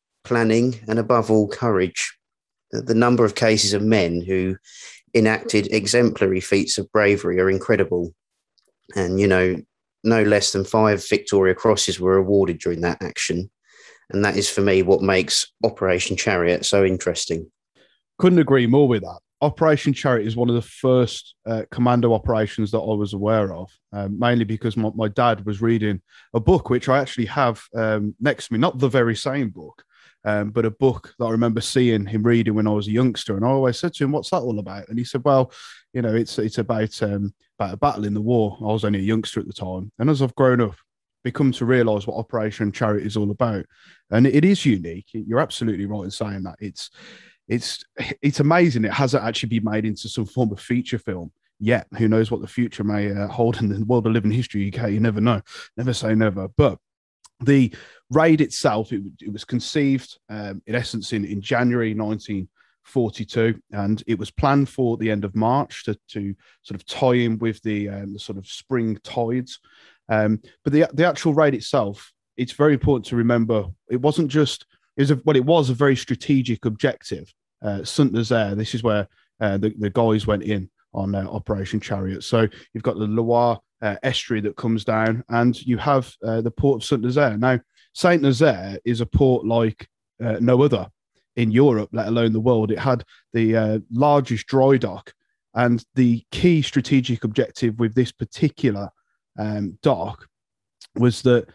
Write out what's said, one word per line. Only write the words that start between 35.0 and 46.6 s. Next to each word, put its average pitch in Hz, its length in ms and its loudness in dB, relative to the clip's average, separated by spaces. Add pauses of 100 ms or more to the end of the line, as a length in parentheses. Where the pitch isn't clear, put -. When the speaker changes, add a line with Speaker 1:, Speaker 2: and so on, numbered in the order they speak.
Speaker 2:
said, 123 220 -6
"Well, 135 260 4 (400)
you 127 100 -4
know, 110 140 0
it's, 117 240 -2
it's 110 200 -2
about, 110 440 -2
um, 101 300 -2 (260)
about 98 140 -6
a 101 40 -10
battle 107 280 0
in 101 80 -2
the 104 80 -2
war." 110 400 0
I 107 100 -2
was 110 140 -2
only 104 140 0
a - 20 -4
youngster 110 400 -2
at - 60 -8
the - 60 -12
time. 92 460 -10
And 123 100 2
as 143 120 2
I've 127 140 -2
grown 127 260 4
up, 101 140 -2 (500)
become 131 260 0
to 120 140 -4
realise 113 420 2
what 113 80 -6
Operation 110 560 -4
Chariot 104 340 -2
is 107 120 -6
all 104 140 -2
about. 104 340 -2 (460)
And 113 140 6
it 143 200 4
is 190 200 2
unique. 92 460 -2
You're 110 300 -2
absolutely 101 460 -4
right 101 180 -8
in 95 60 -10
saying 101 320 -8
that. 90 160 -12
It's, - 300 -14 (600)